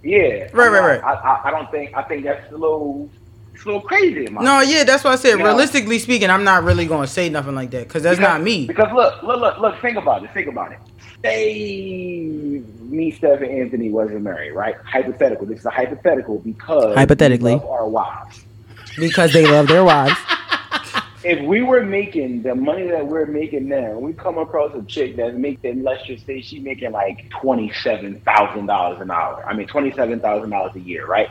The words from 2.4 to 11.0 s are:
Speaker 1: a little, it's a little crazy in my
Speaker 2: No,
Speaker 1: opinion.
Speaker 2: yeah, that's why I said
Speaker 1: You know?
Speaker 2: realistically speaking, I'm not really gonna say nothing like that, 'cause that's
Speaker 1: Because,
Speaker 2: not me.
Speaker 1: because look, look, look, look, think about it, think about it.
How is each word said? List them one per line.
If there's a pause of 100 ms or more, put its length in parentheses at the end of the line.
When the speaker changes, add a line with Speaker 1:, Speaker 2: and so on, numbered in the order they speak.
Speaker 1:
a
little, (440)
it's
a
little
crazy
in
my
Speaker 2:
No,
Speaker 1:
opinion.
Speaker 2:
yeah,
that's
why
I
said
Speaker 1:
You
know?
Speaker 2:
realistically
speaking,
I'm
not
really
gonna
say
nothing
like
that,
'cause
that's
Speaker 1:
Because,
Speaker 2:
not
me.
Speaker 1:
because
look,
look,
look,
look,
think
about
it,
think
about
it. (440)